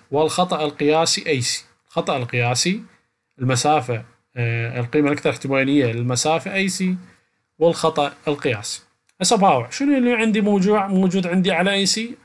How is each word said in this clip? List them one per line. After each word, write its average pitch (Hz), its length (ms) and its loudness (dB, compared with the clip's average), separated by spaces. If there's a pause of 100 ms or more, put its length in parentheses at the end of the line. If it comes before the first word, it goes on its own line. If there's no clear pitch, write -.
(100)
والخطأ 156 540 0
القياسي 147 640 0
اي 143 140 0
سي. - 240 -6 (220)
الخطأ 170 300 -4
القياسي 123 640 -2 (560)
المسافة، 127 640 0 (320)
آه، 117 440 -4
القيمة 143 280 0
الأكثر 147 220 0
احتمالية 135 600 0
للمسافة 127 640 -2
اي 196 140 0
سي 185 280 -2 (640)
والخطأ 156 560 2 (140)
القياسي. 127 540 -4 (380)
هسه 202 160 2
باوع، 143 340 4
شنو 277 260 0
اللي 240 160 2
عندي 220 280 2
موجوع-، 202 500 2
موجود 190 360 2
عندي 185 260 2
على 185 200 2
اي 196 140 0
سي؟ 226 380 -4